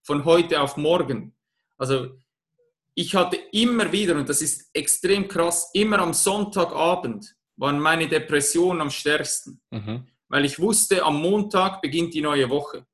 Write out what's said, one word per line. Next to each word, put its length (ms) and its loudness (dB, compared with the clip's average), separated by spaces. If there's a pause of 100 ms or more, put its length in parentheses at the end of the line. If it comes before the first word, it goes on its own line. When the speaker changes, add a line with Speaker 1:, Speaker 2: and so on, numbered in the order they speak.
Speaker 1:
von 220 -2
heute 380 4
auf 160 -2
morgen. 580 0 (400)
Also 400 -4 (800)
ich 200 -4
hatte 220 2 (160)
immer 400 2
wieder, 240 0
und 140 -2
das 100 0
ist 320 -6
extrem 560 0
krass, 460 -2
immer 240 2
am 160 0
Sonntagabend 1200 -2 (200)
waren 220 -2
meine 300 2
Depressionen 720 2
am 100 -2
stärksten. 680 -4 (100)
Speaker 2:
Mhm. 360 -8 (220)
Speaker 1:
Weil 180 0
ich 120 -6
wusste, 460 2
am 160 0
Montag 640 0
beginnt 320 -2
die 80 -2
neue 260 0
Woche. 460 -6